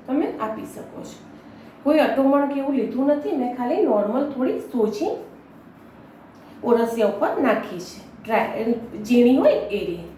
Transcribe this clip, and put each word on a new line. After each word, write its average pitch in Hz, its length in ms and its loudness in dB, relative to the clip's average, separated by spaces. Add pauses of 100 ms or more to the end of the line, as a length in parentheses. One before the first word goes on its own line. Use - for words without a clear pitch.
તમે 302 320 0
આપી 220 260 -6
શકો - 360 -14
છો. - 140 -16 (680)
કોઈ 302 140 4
અટોમણ 277 500 4
કે 277 120 -4
એવું 269 160 -2
લીધું 247 320 0
નથી 294 240 0
મેં, 247 260 -2
ખાલી 247 200 -2
નોર્મલ 254 540 0
થોડી 254 280 -2
સોજી 233 500 -2 (1500)
ઓરસિયા 233 440 2
ઉપર 339 340 -2
નાખી 214 380 0
છે, - 440 -18
ડ્રાય, 220 420 -2 (380)
ઝીણી 240 340 6
હોય 370 140 6
એ 196 340 -2
રીતે. 170 180 -6 (140)